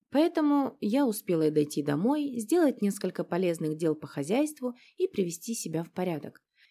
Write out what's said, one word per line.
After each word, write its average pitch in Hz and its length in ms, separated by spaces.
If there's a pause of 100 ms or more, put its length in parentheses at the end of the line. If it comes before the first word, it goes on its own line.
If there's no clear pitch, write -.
(140)
Поэтому 294 680
я 247 280
успела 170 400
и 151 40
дойти 151 300
домой, 240 560
сделать 285 460
несколько 190 400
полезных 165 520
дел 156 200
по 156 100
хозяйству 247 680 (220)
и 370 100
привести 190 480
себя 165 280
в - 80
порядок. 180 520 (280)